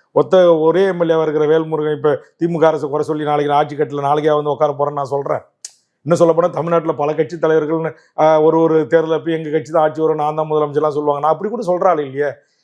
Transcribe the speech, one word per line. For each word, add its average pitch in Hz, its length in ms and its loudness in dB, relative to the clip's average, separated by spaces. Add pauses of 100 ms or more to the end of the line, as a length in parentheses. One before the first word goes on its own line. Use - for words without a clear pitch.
(120)
ஒத்த, 170 460 4
ஒரே 165 260 2
எம் 180 160 -2
எல் 165 120 0
ஏவா 160 100 0
இருக்கிற 151 240 0
வேல்முருகன் 156 500 0
இப்ப 143 240 0 (180)
திமுக 165 260 0
அரசை 151 240 2
குறை 147 160 -2
சொல்லி 151 200 -4
நாளைக்கு 147 280 0
நான் 147 100 4
ஆட்சி 143 140 -6
கட்டல, 143 240 -4
நாளைக்கே 147 340 2
வந்து 147 160 -2
உட்கார 143 220 0
போறேன்னு 143 240 -4
நான் 143 80 -4
சொல்றேன். 139 360 -4 (640)
இன்னும் 156 160 0
சொல்ல 165 140 4
போனா, 170 160 2
தமிழ்நாட்டுல 160 440 -2
பல 147 220 -2
கட்சி 156 220 -4
தலைவர்கள்னு, 160 560 0 (240)
அஹ், 156 260 4
ஒரு, 160 180 4
ஒரு 160 260 2
தேர்தல் 160 320 2
அப்ப 147 120 -6
எங்க 160 200 -4
கட்சி 147 220 -4
தான் 160 100 2
ஆட்சி 156 180 0
வரும், 160 160 0
நான் 151 180 -2
தான் 156 160 -4
முதலமைச்சர்லாம் 151 380 0
சொல்லுவாங்க. 147 320 -2
நான் 151 120 2
அப்படி 196 180 -4
கூட 226 160 -6
சொல்ற 254 220 0
ஆள் 156 160 0
இல்லையே. 135 280 -4 (320)